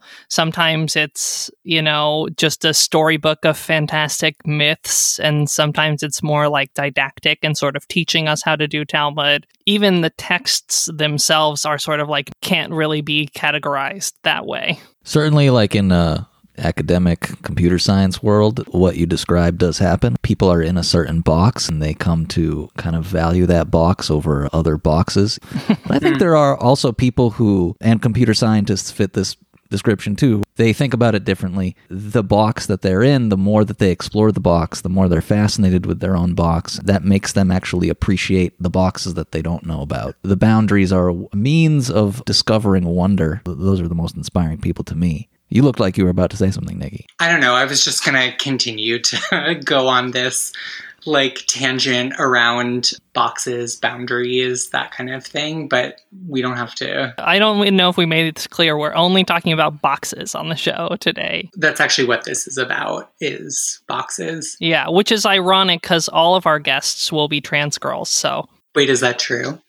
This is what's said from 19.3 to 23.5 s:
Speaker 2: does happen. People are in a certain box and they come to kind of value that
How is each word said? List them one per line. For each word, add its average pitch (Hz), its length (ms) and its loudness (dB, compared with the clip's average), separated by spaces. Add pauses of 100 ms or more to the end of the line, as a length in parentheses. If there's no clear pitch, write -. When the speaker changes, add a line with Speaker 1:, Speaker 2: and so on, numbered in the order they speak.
Speaker 2:
does 87 200 0
happen. 98 440 2
People - 300 2
are 85 100 4
in 85 160 0
a 85 60 0
certain 82 380 0
box - 480 2
and 110 120 -2
they 78 120 -2
come 82 340 0
to 78 500 -2
kind 82 180 -4
of 82 100 -2
value 90 420 2
that 85 240 2